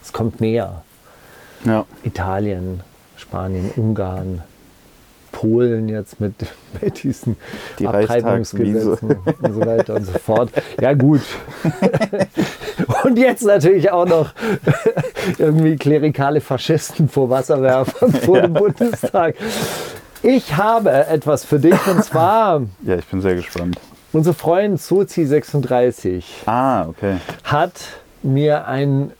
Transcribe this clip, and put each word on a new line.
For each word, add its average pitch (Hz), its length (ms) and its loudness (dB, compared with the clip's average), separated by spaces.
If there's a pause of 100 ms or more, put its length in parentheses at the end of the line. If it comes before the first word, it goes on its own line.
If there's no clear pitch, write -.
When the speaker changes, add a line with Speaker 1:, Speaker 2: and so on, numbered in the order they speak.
Speaker 1:
es - 120 -20
kommt 113 260 -4
näher. 110 420 -2 (800)
Speaker 2:
Ja. 110 200 2 (200)
Speaker 1:
Italien, 95 760 -4 (380)
Spanien, 95 580 -6
Ungarn. 95 680 -4 (1000)
Polen 113 460 2
jetzt 107 320 -8
mit, 104 140 -2 (240)
<laughs> - 220 -16
mit - 220 -4
diesen 127 340 -4 (440)
Speaker 2:
Die 101 80 -2
Speaker 1:
Abtreibungsgesetzen 110 1200 0
Speaker 2:
Reichstagswiese. 104 320 0
Speaker 1:
und 104 120 -2
so 110 120 -2
weiter 113 300 0
und 104 80 -4
so 95 140 -8
fort. 117 320 0 (300)
Ja, 127 140 2
gut. 139 260 4 (440)
<laughs> - 1400 -4
Und 247 140 4
jetzt 247 260 2
natürlich 190 460 4
auch 180 160 2
noch 165 260 2 (520)
<laughs> - 540 -2
irgendwie 156 380 4
klerikale 143 640 2
Faschisten 151 680 -2
vor 135 220 0
Wasserwerfern 131 840 2
vor 190 280 4
dem 175 140 2
Speaker 2:
<laughs> - 0 -
Ja. - 60 2
Speaker 1:
Bundestag. 202 720 0 (880)
Ich 233 340 2
habe 208 340 2 (160)
etwas 151 380 0
für 151 140 2
dich, 165 300 6
und 190 160 2
zwar 175 580 2 (220)
Speaker 2:
Ja, 95 120 0
ich 85 100 -4
bin 95 140 -4
sehr 95 140 2
gespannt. 87 440 -4 (340)
Speaker 1:
unser 160 220 2
Freund 185 460 0
Sozi 180 460 0
sechsunddreißig 123 1200 0
Speaker 2:
Ah, 120 420 0
okay. 95 280 -4 (280)
Speaker 1:
hat 165 280 0 (500)
mir 147 440 0
einen 139 540 -2